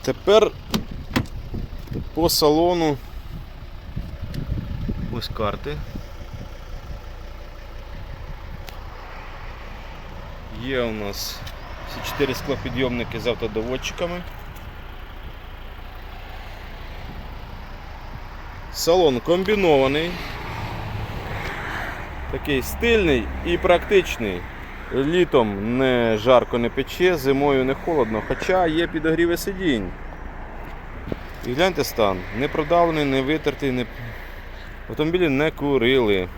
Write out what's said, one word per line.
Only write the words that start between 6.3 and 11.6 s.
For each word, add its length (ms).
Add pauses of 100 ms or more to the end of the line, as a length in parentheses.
Є 180
у 120
нас 440 (520)